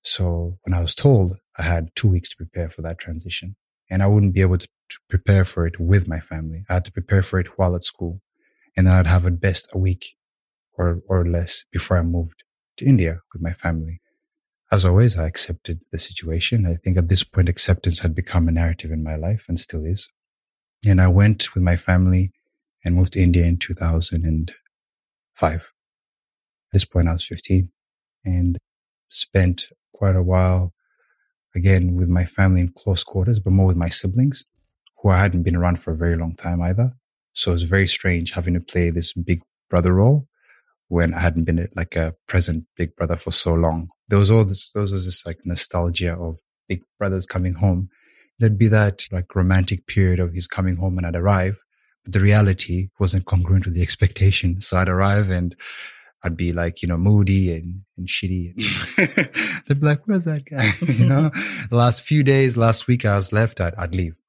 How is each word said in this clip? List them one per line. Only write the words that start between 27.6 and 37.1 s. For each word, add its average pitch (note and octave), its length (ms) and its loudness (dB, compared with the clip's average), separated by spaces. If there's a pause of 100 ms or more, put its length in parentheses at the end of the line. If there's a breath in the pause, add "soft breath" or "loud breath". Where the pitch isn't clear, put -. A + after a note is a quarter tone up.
and F2+ 340 0 (520)
spent - 580 -2 (240)
quite F#2+ 240 0
a F2+ 80 2
while, F#2 500 2 (800)
again, F2+ 420 2
with F2+ 120 0
my F2+ 160 2
family F#2 380 2
in F2 80 0
close - 340 -4
quarters, G2+ 360 -2
but F#2 120 -2
more F#2+ 160 4
with F2+ 80 2
my F2 140 -2
siblings, B2 560 -2 (540)
who G#2 100 2
I F#2 100 4
hadn't F2 240 2
been E2+ 140 0
around F2 240 0
for E2+ 100 -8
a D#2+ 60 -4
very E2+ 180 0
long E2 220 -4
time F2 240 -4
either. G#2 320 0 (400)